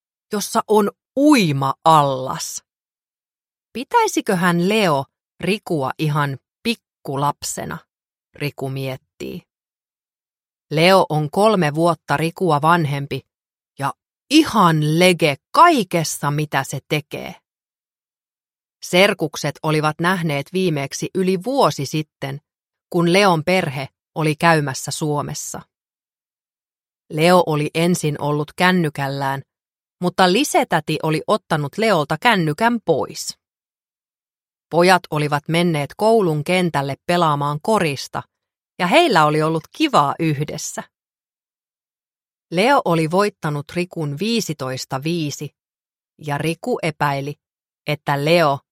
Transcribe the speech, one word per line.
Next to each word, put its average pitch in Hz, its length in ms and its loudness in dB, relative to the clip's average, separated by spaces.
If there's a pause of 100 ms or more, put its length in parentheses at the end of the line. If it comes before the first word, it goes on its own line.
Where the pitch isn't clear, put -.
(320)
jossa 208 360 -4
on 208 240 2 (260)
uima-allas. 147 1500 2 (1120)
Pitäisiköhän 190 960 0
Leo 180 360 2 (340)
Rikua 170 600 -4
ihan 147 380 -2 (260)
pikkulapsena, - 1120 -6 (580)
Riku 139 340 -8
miettii. 135 720 -10 (1300)
Leo 170 380 4
on 151 220 -2
kolme 196 440 2
vuotta 160 420 0
Rikua 165 440 -2
vanhempi 143 600 0 (580)
ja 139 140 -4 (360)
ihan 170 680 4
lege 175 360 4 (160)
kaikessa, 208 800 2
mitä 147 320 -2
se 139 240 -10
tekee. - 480 -6 (1500)
Serkukset 180 800 0
olivat 151 380 0
nähneet 165 520 -2
viimeksi 160 640 -4
yli 185 280 -2
vuosi 214 420 0
sitten, 143 560 -8 (480)
kun 170 240 2
Leon 180 300 4
perhe 160 460 -2 (260)
oli 156 200 0
käymässä 147 560 0
Suomessa. 147 720 -6 (1500)
Leo 170 360 4
oli 151 300 -2
ensin 165 460 0
ollut 147 340 -4
kännykällään, 139 840 -2 (600)
mutta 180 320 2
Lisetäti 202 720 0
oli 156 240 0
ottanut 160 500 -2
Leolta 175 440 0
kännykän 220 640 2
pois. - 520 -2 (1300)
Pojat 180 420 4
olivat 147 360 -2
menneet 160 500 0
koulun 196 460 2
kentälle 156 520 -2 (120)
pelaamaan 147 540 0
korista, 165 640 -2 (560)
ja 180 80 -2
heillä 226 380 4
oli 151 160 2
ollut 160 220 -2 (140)
kivaa 190 420 2
yhdessä. 151 640 -4 (1700)
Leo 226 340 2
oli 160 260 0
voittanut 170 600 -2
Rikun 165 480 -6
viisitoista 143 840 -4
viisi, 151 460 -6 (800)
ja 143 100 -4
Riku 165 460 -4
epäili, 143 520 -4 (520)
että 147 380 -2
Leo 156 340 2 (120)